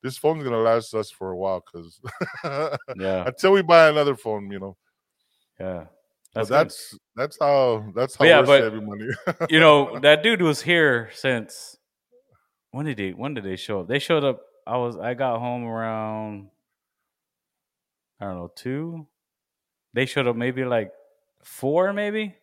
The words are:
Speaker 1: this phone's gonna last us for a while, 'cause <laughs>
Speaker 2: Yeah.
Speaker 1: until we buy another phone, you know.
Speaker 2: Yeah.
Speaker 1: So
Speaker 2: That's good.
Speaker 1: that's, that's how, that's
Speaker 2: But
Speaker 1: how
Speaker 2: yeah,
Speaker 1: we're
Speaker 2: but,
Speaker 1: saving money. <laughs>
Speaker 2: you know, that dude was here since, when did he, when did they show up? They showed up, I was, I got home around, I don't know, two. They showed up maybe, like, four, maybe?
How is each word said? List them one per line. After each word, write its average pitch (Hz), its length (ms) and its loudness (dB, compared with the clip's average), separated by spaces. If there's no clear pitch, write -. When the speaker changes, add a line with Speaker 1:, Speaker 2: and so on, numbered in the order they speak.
Speaker 1:
this 131 160 -10
phone's 156 260 0
gonna 120 140 -2
last 113 360 0
us 107 160 -4
for 95 200 -12
a 90 60 -8
while, 95 240 -4
'cause 85 400 -20
<laughs> 143 360 -6
Speaker 2:
Yeah. 95 300 -4
Speaker 1:
until 190 260 0
we 196 100 4
buy 165 260 8
another 147 280 0
phone, 104 340 -8
you 98 100 -12
know. 95 160 -14
Speaker 2:
Yeah. 90 280 -8
Speaker 1:
So 110 120 -4
Speaker 2:
That's 98 40 -8
good. 127 100 0
Speaker 1:
that's, - 400 -4
that's 143 240 -8
how, 123 540 0
that's 123 220 -4
Speaker 2:
But - 80 4
Speaker 1:
how 165 60 8
Speaker 2:
yeah, 151 100 10
Speaker 1:
we're 131 60 2
Speaker 2:
but, 139 160 8
Speaker 1:
saving 107 240 -4
money. 104 220 -10
<laughs> 165 200 -6
Speaker 2:
you 160 100 6
know, 143 400 6
that 151 220 6
dude 214 200 2
was 151 200 0
here 143 500 2
since, - 640 -6
when 143 160 -8
did 123 140 -6
he, 95 100 -4
when 123 240 -10
did 110 100 -10
they 92 120 -6
show 101 240 -6
up? 85 80 -10
They 135 100 -2
showed 151 240 0
up, 131 180 -2
I 117 100 -4
was, 120 200 -4
I 113 180 -6
got 120 260 -2
home 123 240 -6
around, 110 840 -8
I 101 60 -10
don't 92 100 -8
know, 87 180 -12
two. 151 540 -10
They 127 140 0
showed 127 220 -2
up 117 80 -2
maybe, 127 280 -4
like, 117 280 -2
four, 170 500 -2
maybe? 208 500 -6